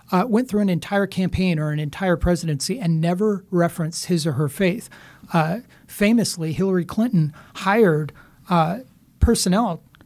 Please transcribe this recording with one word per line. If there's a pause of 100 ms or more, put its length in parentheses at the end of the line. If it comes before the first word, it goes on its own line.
uh,
went
through
an
entire
campaign
or
an
entire
presidency
and
never
referenced
his
or
her
faith. (460)
Uh, (260)
famously,
Hillary
Clinton (220)
hired, (360)
uh, (400)
personnel (220)